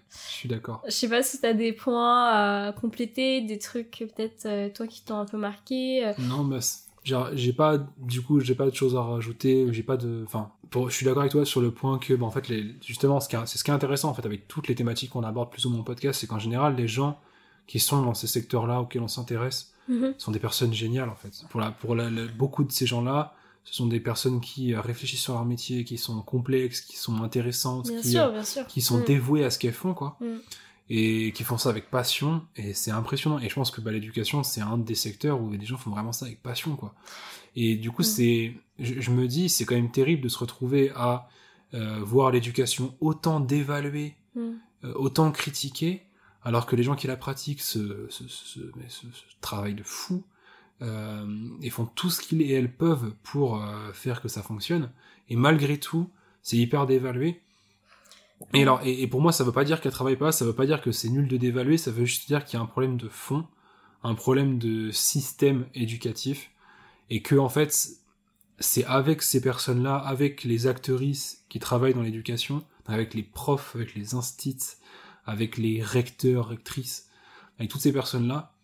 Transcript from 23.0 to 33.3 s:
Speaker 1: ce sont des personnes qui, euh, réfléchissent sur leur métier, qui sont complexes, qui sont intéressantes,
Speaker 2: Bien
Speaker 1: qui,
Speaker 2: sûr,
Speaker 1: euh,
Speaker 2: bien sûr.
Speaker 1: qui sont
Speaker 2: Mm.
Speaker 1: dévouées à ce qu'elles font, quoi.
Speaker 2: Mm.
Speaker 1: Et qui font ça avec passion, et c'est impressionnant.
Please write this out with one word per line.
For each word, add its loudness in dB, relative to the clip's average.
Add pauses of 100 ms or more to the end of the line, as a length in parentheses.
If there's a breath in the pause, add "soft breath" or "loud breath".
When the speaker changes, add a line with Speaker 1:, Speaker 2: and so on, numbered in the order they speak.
Speaker 1:
ce -10
sont 0
des 2
personnes 0
qui, -2
euh, -2
réfléchissent -4
sur -2
leur -2
métier, -2
qui -8
sont -4
complexes, 0
qui -14
sont -2
intéressantes, -2
Speaker 2:
Bien -4
Speaker 1:
qui, 0
Speaker 2:
sûr, 6
Speaker 1:
euh, 4
Speaker 2:
bien -6
sûr. -6
Speaker 1:
qui -4
sont 4
Speaker 2:
Mm. 2
Speaker 1:
dévouées 4
à 2
ce 0
qu'elles 0
font, -2
quoi. -8
Speaker 2:
Mm. -6 (540 loud breath)
Speaker 1:
Et 2
qui -8
font -2
ça 2
avec -4
passion, 0 (140)
et -6
c'est -4
impressionnant. 0